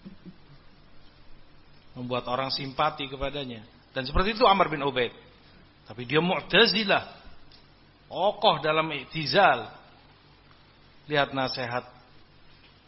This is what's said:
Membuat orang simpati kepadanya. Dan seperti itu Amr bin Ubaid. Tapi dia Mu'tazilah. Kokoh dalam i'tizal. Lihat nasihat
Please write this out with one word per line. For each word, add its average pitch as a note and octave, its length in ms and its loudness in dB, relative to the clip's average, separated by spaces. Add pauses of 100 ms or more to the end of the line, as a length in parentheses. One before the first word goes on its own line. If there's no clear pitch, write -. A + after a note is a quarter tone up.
(2000)
Membuat B2 320 -4
orang C3 160 -2
simpati C#3+ 640 -4
kepadanya. C3+ 480 -8 (320)
Dan C3 160 -6
seperti F#3 240 0
itu A3 160 4
Amr F3+ 240 4
bin D3+ 80 -4
Ubaid. B2+ 320 -2 (720)
Tapi A#2+ 220 -12
dia D3 160 2
Mu'tazilah. F3+ 800 2 (1040)
Kokoh F3 560 2
dalam D#3 320 0
i'tizal. C#3 720 2 (1400)
Lihat C#3 240 0
nasihat B2 480 -4 (1040)